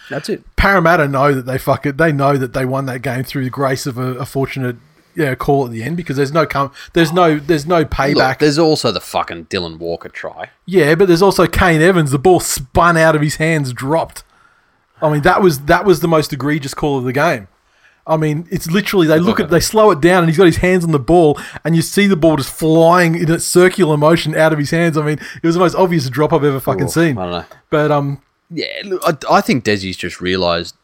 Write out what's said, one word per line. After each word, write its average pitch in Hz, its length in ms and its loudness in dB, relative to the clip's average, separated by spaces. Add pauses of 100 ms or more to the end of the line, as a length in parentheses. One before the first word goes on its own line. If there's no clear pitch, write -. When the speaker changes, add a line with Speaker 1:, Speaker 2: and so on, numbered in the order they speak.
Speaker 1:
That's 147 200 -8
it. - 160 -8 (120)
Speaker 2:
Parramatta 170 520 2
know 139 260 2
that 131 100 -4
they 127 140 -4
fuck - 260 -2
it. 143 140 -4
They 165 140 2
know 139 260 0
that 127 160 -4
they 135 100 -4
won 135 220 -4
that 127 160 -8
game 127 220 -4
through 135 200 -6
the 127 60 -4
grace 135 360 -4
of 123 120 -8
a, 127 160 -6
a 131 100 -8
fortunate, 131 520 -6 (380)
you 160 120 -2
know, 127 100 -2
call 139 300 0
at 117 60 -10
the 113 100 -10
end 151 160 -6
because 147 180 -6
there's 139 160 -2
no 156 140 0
com-, 139 260 -4 (220)
there's 165 180 2
no, 170 260 2
there's 147 280 -2
no 170 180 2
payback. 143 300 -2 (160)
Speaker 1:
Look, 131 80 -6
there's 147 200 2
also 156 340 2
the 90 80 -4
fucking 87 460 -8
Dylan 85 320 -6
Walker 85 300 -8
try. - 420 -14 (140)
Speaker 2:
Yeah, 160 300 2
but 190 140 2
there's 170 140 4
also 190 240 4
Kane 165 360 2
Evans. 165 300 2
The 143 60 0
ball 180 220 4
spun 170 560 0
out 160 200 4
of 151 40 0
his 151 160 -4
hands, 156 380 -2
dropped. 143 480 -4 (800)
I 151 100 2
mean, 147 100 0
that 180 200 2
was, 151 240 2
that 175 180 2
was 175 160 4
the 165 80 0
most 156 240 0
egregious 139 400 -4
call 143 240 -2
of 127 80 -4
the 127 80 -4
game. 135 360 -2 (600)
I 160 80 0
mean, 156 360 -2
it's 165 180 -6
literally, 190 380 0
they 156 100 4
look 202 220 0
at, 175 60 0
Speaker 1:
Whatever. 147 100 -4
Speaker 2:
they 156 40 4
slow 214 300 4
it 156 100 0
down, 175 220 4
and 165 80 2
he's 151 80 -2
got 190 80 6
his 165 120 4
hands 180 260 2
on 165 80 -2
the 147 80 2
ball, 160 400 2 (240)
and 160 100 0
you 165 80 2
see 202 240 0
the 196 100 4
ball 156 200 2
just 143 180 -6
flying 165 600 4
in 170 160 -2
a 170 80 -2
circular 175 560 2
motion 156 400 2
out 160 160 4
of 147 80 -4
his 143 100 -4
hands. 165 260 0
I 151 80 -2
mean, 147 140 -2
it - 240 -16
was 165 140 0
the 180 40 0
most 175 140 2
obvious 165 340 0
drop 147 240 -2
I've 147 120 0
ever 139 160 0
fucking 95 240 -2
Speaker 1:
Oof, 87 80 -4
Speaker 2:
seen. 156 260 0
Speaker 1:
I 92 60 -4
don't 87 80 -6
know. 85 120 -6 (240)
Speaker 2:
But, 151 220 0
um, 143 320 -2 (260)
Speaker 1:
Yeah, 151 180 -8 (180)
look, 190 180 -6 (260)
I, 165 100 4
I - 20 2
think 160 240 -2
Desi's 95 320 -2
just - 240 -10
realised 87 640 -2